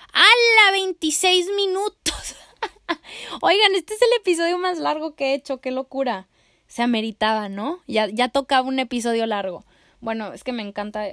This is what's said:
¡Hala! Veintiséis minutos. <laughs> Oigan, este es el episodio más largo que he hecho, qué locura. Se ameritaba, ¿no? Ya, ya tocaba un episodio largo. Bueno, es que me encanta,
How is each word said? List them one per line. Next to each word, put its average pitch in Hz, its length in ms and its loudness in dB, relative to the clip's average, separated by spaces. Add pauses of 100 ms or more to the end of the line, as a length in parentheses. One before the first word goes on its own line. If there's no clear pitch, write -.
(120)
¡Hala! 440 600 6
Veintiséis 370 840 0
minutos. 403 800 -4 (520)
<laughs> - 540 -10
Oigan, 392 320 4
este 381 200 -4
es 427 80 0
el 466 180 4
episodio 339 360 0
más 359 220 -2
largo 302 380 -4
que 269 160 -2
he - 20 2
hecho, 269 260 -6
qué 254 120 -6
locura. 254 560 -6 (400)
Se - 120 -10
ameritaba, 220 680 -2
¿no? 226 360 -8
Ya, 214 200 0
ya 233 240 -2
tocaba 262 360 0
un 262 120 -2
episodio 233 480 -2
largo. 202 360 -6 (380)
Bueno, 220 320 -8
es - 100 -16
que 254 100 -8
me 233 100 -8
encanta, 208 500 -8